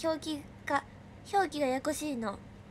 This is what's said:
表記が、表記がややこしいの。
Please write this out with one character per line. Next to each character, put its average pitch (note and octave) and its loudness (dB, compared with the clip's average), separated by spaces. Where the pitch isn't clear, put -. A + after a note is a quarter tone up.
表 D#4+ 2
記 D4+ -4
が、 C#4 2
表 G4 8
記 D4 -2
が C#4+ 4
や B3+ 4
や C4+ 2
こ D4+ 2
し D4+ -2
い C4+ 0
の。 G#3 -2